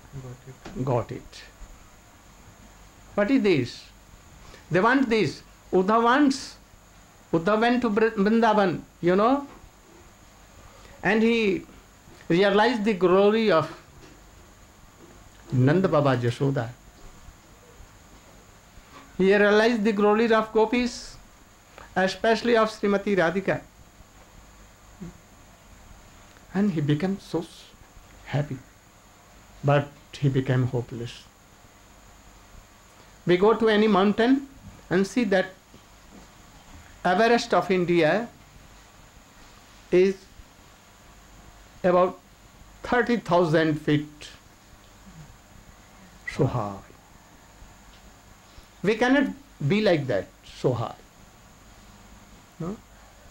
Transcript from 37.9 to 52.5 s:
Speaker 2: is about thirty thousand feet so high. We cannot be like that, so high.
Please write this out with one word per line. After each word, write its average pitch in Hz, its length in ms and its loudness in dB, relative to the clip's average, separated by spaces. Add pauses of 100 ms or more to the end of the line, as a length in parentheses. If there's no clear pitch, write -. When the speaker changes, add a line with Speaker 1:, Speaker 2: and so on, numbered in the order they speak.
Speaker 2:
is 190 240 2 (1700)
about 180 360 2 (640)
thirty 233 360 0
thousand 165 560 2
feet - 540 -4 (2000)
so 147 120 0
high. 104 320 -6 (2000)
We 208 120 0
cannot 262 340 2 (400)
be 202 140 0
like 165 240 2
that, 101 220 -4 (160)
so - 280 -4
high. 117 220 -6 (1600)